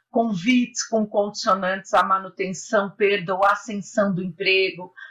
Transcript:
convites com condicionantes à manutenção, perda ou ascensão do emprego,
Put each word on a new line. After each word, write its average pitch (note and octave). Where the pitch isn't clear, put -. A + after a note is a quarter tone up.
convites A#3
com A3
condicionantes G3+
à F#3+
manutenção, F#3+
perda G3
ou F#3+
ascensão G3+
do F3+
emprego, F#3